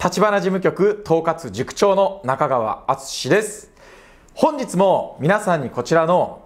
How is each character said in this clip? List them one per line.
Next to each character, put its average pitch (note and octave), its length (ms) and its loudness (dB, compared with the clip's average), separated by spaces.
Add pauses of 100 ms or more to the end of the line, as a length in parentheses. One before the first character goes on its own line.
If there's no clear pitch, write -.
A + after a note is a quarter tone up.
立 F3+ 200 0
花 G3+ 180 4
事 F3 60 -2
務 F#3+ 160 -2
局 G3 440 0
統 E3 180 2
括 D#3+ 280 -4
塾 A2+ 240 -6
長 G3 220 4
の G3 280 0
中 C3 220 0
川 A#2 400 -2
敦 - 420 -4
で G3 140 4
す。 - 300 -14 (600)
本 D4 260 0
日 G#3+ 180 -6
も F3+ 420 2
皆 F#3 220 2
さ F3 160 0
ん C#3+ 80 -6
に A2+ 60 -8
こ B2 120 -4
ち D#3+ 140 0
ら D#3+ 100 4
の E3 400 0